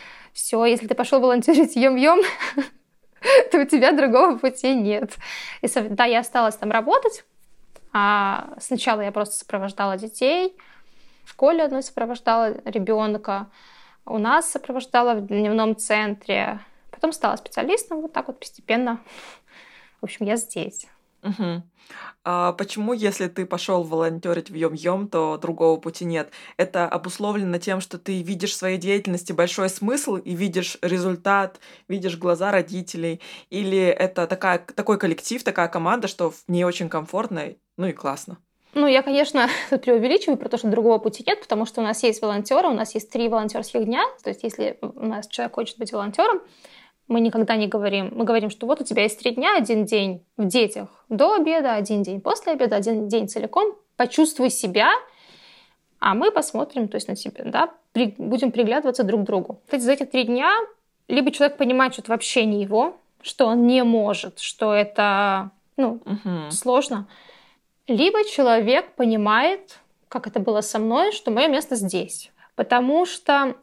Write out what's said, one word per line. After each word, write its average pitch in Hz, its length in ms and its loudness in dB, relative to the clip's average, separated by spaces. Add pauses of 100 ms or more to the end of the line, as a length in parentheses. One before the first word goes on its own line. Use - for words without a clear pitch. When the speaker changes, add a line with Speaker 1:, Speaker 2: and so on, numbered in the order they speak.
(340)
Speaker 1:
Все, 226 320 0
если 240 220 2
ты 254 80 0
пошел 240 240 2
волонтерить 254 540 6
в - 40 -2
Йом-Йом, 262 460 6 (580)
<laughs> - 680 2
то 330 100 6
у 277 40 4
тебя 285 260 6
другого 269 460 4
пути 262 360 0
нет. 208 440 -2 (440)
И 247 60 -2
со-, 220 220 -2
да, 214 160 2
я 233 140 2
осталась 233 360 0
там 214 160 -4
работать. 311 520 2 (720)
А 202 640 0
сначала 233 420 -2
я 202 100 -4
просто 208 240 -4
сопровождала 196 640 -4
детей. 302 580 0 (680)
В - 40 -20
школе 320 340 4
одной 269 200 -2
сопровождала 226 720 -2 (100)
ребенка. 208 800 -2 (580)
У 226 120 -4
нас 226 340 2
сопровождала 247 640 0
в 202 120 -6
дневном 214 480 0
центре. 208 840 -2 (320)
Потом 320 220 -2
стала - 240 0
специалистом, 339 640 -4
вот 320 120 -10
так - 140 -6
вот - 120 -14
постепенно. 233 600 -4 (1000)
В - 40 -10
общем, - 200 -8
я 208 120 0
здесь. - 500 -10 (340)
Speaker 2:
Мгм. 180 420 -4 (640)
А 175 280 0
почему, 208 400 -6
если 202 340 -2
ты 180 180 -6
пошел 180 380 -2
волонтерить 165 640 -2
в 147 60 -14
Йом-Йом, 165 520 -2
то 156 300 0
другого 165 420 2
пути 165 260 -10
нет? 165 260 -4 (260)
Это 185 300 0
обусловлено 185 720 -4
тем, 190 220 -4
что - 160 -12
ты 185 240 -6
видишь 185 300 -6
в - 60 -6
своей 185 200 -2
деятельности 190 560 -2
большой 180 360 0
смысл 220 480 -4
и 175 180 -8
видишь 180 460 -4
результат, 185 800 0 (280)
видишь 180 300 -4
глаза 175 340 0
родителей? 175 720 -4 (280)
Или 190 380 0
это 185 400 0
такая, 185 300 0 (180)
такой 208 240 0
коллектив, 196 440 -4
такая 185 260 0
команда, 185 400 -2
что 170 220 -4
в - 180 -20
ней 175 160 0
очень 175 240 -4
комфортно, 165 640 -6 (240)
ну 185 100 -4
и 160 60 -4
классно? 139 440 -8 (360)
Speaker 1:
Ну, 294 140 2
я, 262 140 6
конечно, 277 460 2 (120)
<laughs> - 100 -10
тут 262 140 0
преувеличиваю 254 540 2
про - 120 -8
то, 240 80 -2
что 233 100 -2
другого 226 300 4
пути 220 300 -4
нет, 415 140 0
потому 220 240 -2
что - 160 -6
у - 40 0
нас 214 180 -2
есть 220 180 2
волонтеры, 214 460 0
у 277 60 2
нас 220 220 -4
есть 214 160 -6
три 233 180 0
волонтерских 214 560 -2
дня. 254 180 0 (200)
То - 60 -4
есть 202 140 -10
если - 380 -4
у - 240 -10
нас 214 220 -6
человек - 280 -8
хочет 226 220 -6
быть 220 160 -8
волонтером, 311 480 0 (680)
мы 233 100 2
никогда 226 380 2
не 214 100 0
говорим, 196 480 -2
мы 233 80 -2
говорим, 214 260 2
что 214 160 -10
вот 254 160 0
у 247 40 -6
тебя 202 180 0
есть 214 160 -2
три 247 160 -2
дня, 349 220 2
один 214 280 2
день 196 380 -2 (140)
в 214 100 0
детях 208 400 0 (220)
до 285 240 4
обеда, 311 420 2
один 208 260 -2
день 190 200 -6
после 415 320 -2
обеда, 240 240 0
один 208 320 -2
день 214 180 0
целиком, 349 480 -2 (220)
почувствуй 254 520 2
себя, 214 400 2 (1120)
а - 160 2
мы 339 160 2
посмотрим, 233 560 -2
то 208 80 -8
есть 214 140 -6
на 202 80 -6
тебя, - 260 -12
да, 330 260 0 (220)
при-, 226 260 0
будем 233 360 -2
приглядываться 247 500 0
друг 208 180 2
к 190 40 -2
другу. 196 440 -4
То 294 60 -4
есть 240 100 -2
за 247 60 2
эти 285 140 0
три 262 180 0
дня 247 260 0 (600)
либо 262 220 2
человек 285 260 0
понимает, 254 360 2
что - 100 -14
это 226 80 -4
вообще 233 340 0
не 208 180 0
его, 220 320 0 (260)
что - 260 0
он 240 200 4
не 254 160 6
может, 214 560 0
что - 340 -2
это, 202 800 2 (240)
ну, 240 300 0
Speaker 2:
Мгм. 180 460 -6
Speaker 1:
сложно, 247 560 0 (800)
либо 370 360 2
человек 247 720 2
понимает, 233 840 0 (280)
как - 180 -8
это 220 140 -4
было 214 220 0
со 214 180 -4
мной, 262 320 2
что 311 200 -4
мое 262 180 2
место 277 260 0
здесь. 185 560 -6 (240)
Потому 247 500 2
что 277 580 0